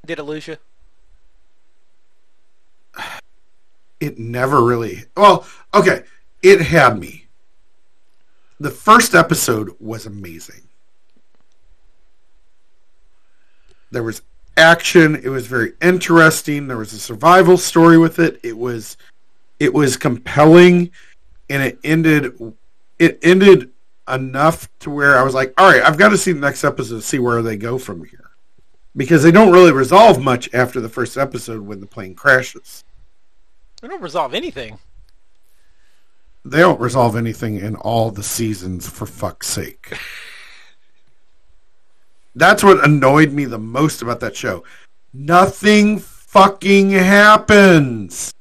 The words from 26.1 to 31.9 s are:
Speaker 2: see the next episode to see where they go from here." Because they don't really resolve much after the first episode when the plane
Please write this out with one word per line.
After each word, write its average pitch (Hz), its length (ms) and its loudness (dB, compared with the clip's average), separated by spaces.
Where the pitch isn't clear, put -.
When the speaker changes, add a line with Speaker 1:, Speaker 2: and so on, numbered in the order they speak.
Speaker 2:
see 185 140 -4
the 147 80 -6
next 139 240 -6
episode 131 320 -6
to 104 60 -14
see - 160 -8
where 120 240 -4
they 110 140 -8
go 117 220 -10
from 95 260 -16
here." - 260 -20
Because 139 260 0
they 165 80 6
don't 196 220 6
really 175 200 8
resolve 143 480 4
much 131 340 -4
after 123 260 -2
the 113 80 -10
first 113 280 -10
episode 110 460 -10
when 101 180 -16
the 104 60 -20
plane 92 280 -18